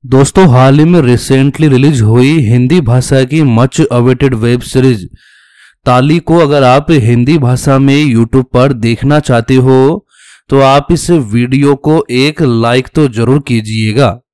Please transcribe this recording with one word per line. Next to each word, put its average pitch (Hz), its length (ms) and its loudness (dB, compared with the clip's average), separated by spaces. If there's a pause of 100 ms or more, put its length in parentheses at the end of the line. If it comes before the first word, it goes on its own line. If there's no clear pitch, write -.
दोस्तों, 139 440 2
हाल 131 300 4
ही 151 60 4
में 175 160 2
रिसेंटली 135 680 0
रिलीज 135 340 2
हुई 120 280 2 (100)
हिंदी 123 400 0
भाषा 127 440 0
की 147 180 -2
मच 127 380 0
अवेटेड 127 540 0
वेब 117 260 -2
सीरीज 123 480 -2 (800)
ताली 131 320 0
को 165 200 0
अगर 147 240 0
आप 131 280 2
हिंदी 123 480 2
भाषा 131 400 0
में 139 260 2
YouTube 123 480 0
पर 131 200 0
देखना 120 480 -2
चाहते 123 340 -2
हो 131 520 2 (420)
तो 139 120 2
आप 135 320 0
इस 170 180 -4
वीडियो 135 640 0
को 156 360 -2
एक 135 320 -2
लाइक 120 520 -2
तो 151 140 0
जरूर 120 400 -2
कीजिएगा। 110 720 -4 (140)